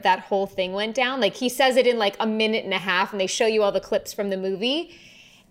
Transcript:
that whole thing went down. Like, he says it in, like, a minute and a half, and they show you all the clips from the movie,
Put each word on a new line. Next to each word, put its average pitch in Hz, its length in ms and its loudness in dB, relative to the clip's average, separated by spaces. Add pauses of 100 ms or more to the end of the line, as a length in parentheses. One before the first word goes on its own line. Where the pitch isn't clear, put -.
that 190 200 2
whole 196 260 -2
thing 185 260 -4
went 220 220 -4
down. 254 260 0
Like, 202 140 2
he 254 120 -4
says 254 300 2
it 240 80 4
in, 233 140 2
like, 202 200 0
a 220 60 0
minute 220 400 0
and 190 80 -4
a 190 60 -2
half, 190 320 0
and 196 100 -4
they 190 60 0
show 226 180 0
you 220 160 2
all 202 100 4
the 190 80 0
clips - 340 -4
from 202 180 -4
the 190 60 -2
movie, 202 600 -4 (540)